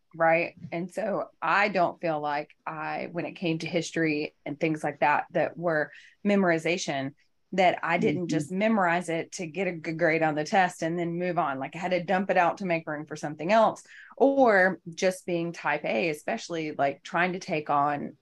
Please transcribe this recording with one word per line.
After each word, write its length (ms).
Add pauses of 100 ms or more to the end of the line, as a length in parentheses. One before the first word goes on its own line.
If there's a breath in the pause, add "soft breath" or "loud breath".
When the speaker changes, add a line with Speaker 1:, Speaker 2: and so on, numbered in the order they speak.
(140)
Speaker 1:
Right. 420 (180)
And 180
so 380 (120)
I 280
don't 320
feel 180
like 300 (180)
I, 460
when 120
it 120
came 220
to 80
history 680 (100)
and 140
things 240
like 160
that, 320
that 260
were 340 (340 loud breath)
memorization, 880 (380)
that 320
I 160
didn't 240
Speaker 2:
Mm-hmm. 40
Speaker 1:
just 240
memorize 560
it 260
to 140
get 200
a 40
good 260
grade 260
on 120
the 80
test 380
and 180
then 200
move 180
on. 220
Like, 160
I 40
had 120
to 120
dump 260
it 80
out 200
to 80
make 220
room 180
for 100
something 360
else, 320 (340 loud breath)
or 640 (140)
just 320
being 280
type 320
A, 240
especially, 680
like, 260
trying 300
to 60
take 300
on 520